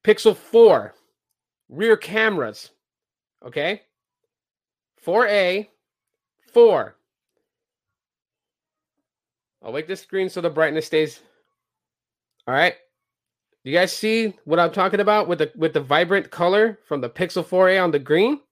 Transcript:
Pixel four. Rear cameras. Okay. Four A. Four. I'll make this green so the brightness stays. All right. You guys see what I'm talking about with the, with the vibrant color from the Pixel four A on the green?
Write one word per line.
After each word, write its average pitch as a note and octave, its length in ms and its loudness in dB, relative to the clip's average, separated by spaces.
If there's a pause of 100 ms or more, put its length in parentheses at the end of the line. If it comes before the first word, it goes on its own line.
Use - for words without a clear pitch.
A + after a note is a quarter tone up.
Pixel G#3+ 320 2
four. F#3 600 4 (720)
Rear G#3+ 300 0
cameras. F#3+ 720 -4 (760)
Okay. F3 380 -6 (1160)
Four G#3+ 300 0
A. G3+ 400 -2 (880)
Four. G3 420 4 (2750)
I'll - 80 -14
make D3+ 160 -8
this F#3 180 -12
green F#3+ 240 -4
so F3+ 120 -8
the E3+ 100 -2
brightness D#3 340 -2
stays. D#3 360 -2 (1300)
All B2 60 -6
right. D#3+ 220 0 (880)
You C3+ 100 -8
guys F3 180 0
see A3 440 -2 (100)
what D#3+ 140 0
I'm E3+ 120 2
talking G3 280 -2
about G#3 280 0
with G#3 120 -4
the, D#3 160 -2
with D#3 180 -2
the D3+ 80 -2
vibrant E3+ 480 -2
color G3+ 480 0 (100)
from C#3+ 140 -6
the B2 80 -8
Pixel F3 340 -6
four F#3 260 2
A F#3+ 100 2
on F3+ 100 0
the D3 80 -2
green? F3+ 440 0 (100)